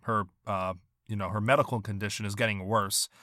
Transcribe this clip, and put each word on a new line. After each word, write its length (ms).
her, 220
uh, 280
you 100
know, 120
her 120
medical 400
condition, 460
is 80
getting 320
worse. 420